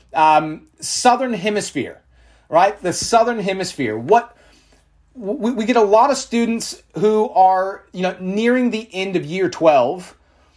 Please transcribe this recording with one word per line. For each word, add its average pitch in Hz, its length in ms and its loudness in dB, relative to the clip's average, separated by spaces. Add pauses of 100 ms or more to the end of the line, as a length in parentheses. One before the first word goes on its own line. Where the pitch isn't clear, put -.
(140)
um, 156 540 2 (120)
Southern 247 540 0
Hemisphere, 180 680 -6 (480)
right? 190 320 2
The 175 120 -4
Southern 233 460 0
Hemisphere. 180 580 -6
What, 135 400 0 (760)
we, 226 380 -6
we 214 140 -6
get 233 100 0
a 226 60 4
lot 220 300 4
of 254 60 -2
students 233 640 -4 (160)
who 214 320 2
are, 190 600 2
you 180 100 -10
know, 185 180 -2
nearing 226 520 0
the 220 220 -8
end 190 220 -6
of 151 100 -2
year 180 240 -2
twelve, 160 680 0 (400)